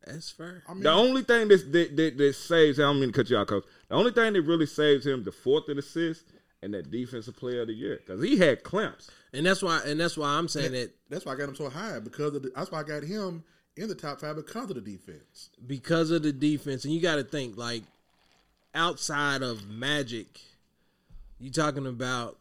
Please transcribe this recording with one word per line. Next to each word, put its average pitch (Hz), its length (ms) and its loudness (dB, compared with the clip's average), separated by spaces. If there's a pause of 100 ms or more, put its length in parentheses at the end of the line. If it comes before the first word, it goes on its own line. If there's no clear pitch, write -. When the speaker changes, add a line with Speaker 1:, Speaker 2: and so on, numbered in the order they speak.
Speaker 1:
That's - 240 -14
fair. 175 380 -16
Speaker 2:
I 165 60 -14
mean, 190 100 -8
Speaker 3:
The 156 80 4
only 247 320 4
thing 233 240 4
that's, 190 160 10
that, 143 320 2
that, 151 220 2
that 139 180 6
saves, 156 440 4
I 147 40 6
don't 143 160 4
mean 131 120 0
to 101 60 -4
cut 120 120 2
you 120 80 4
off, 101 100 2
Coach. 101 180 -2 (220)
The - 80 -2
only 220 160 4
thing 226 220 4
that 185 80 4
really 160 240 4
saves 143 400 4
him, 131 180 -2
the 95 80 -6
fourth 151 380 0
in 143 100 -4
assists 165 460 -6 (360)
and 101 120 -8
that 80 180 -8
defensive 120 460 -8
player 123 240 -6
of 113 60 -4
the 113 60 -6
year, 135 320 -8
'cause 95 160 -8
he 240 160 4
had 151 260 4
clamps. - 460 -6 (240)
Speaker 1:
And 147 120 -4
that's 190 180 2
why, 165 220 0
and 147 140 -2
that's 170 180 -2
why 147 120 -2
I'm 160 180 0
saying 135 260 -2
Speaker 2:
that, 127 60 -4 (120)
Speaker 1:
that. - 20 -20 (160)
Speaker 2:
that's - 160 -8
why 143 80 -8
I - 20 -6
got 143 140 -6
him 131 60 -14
so 143 140 -6
high, 165 300 -10
because 143 360 -4
of 131 80 -6
the, 131 120 -6
that's 160 160 -8
why 160 100 -6
I - 20 -8
got 147 200 -8
him 180 400 -8 (340)
in 202 100 -8
the 202 80 -6
top 143 240 -10
five 151 160 -8
because 202 340 -10
of 123 60 -6
the 120 60 -10
defense. 92 680 -18 (160)
Speaker 1:
Because 156 460 0
of 165 120 2
the 151 100 2
defense. 139 500 -2
And 143 100 -2
you 165 80 0
gotta 156 220 0
think, 123 340 -8
like, 117 260 -8 (920)
outside 147 680 -2
of 110 260 -6
Magic, 120 680 -4 (1000)
you 131 120 -14
talking 143 360 -2
about 123 540 -6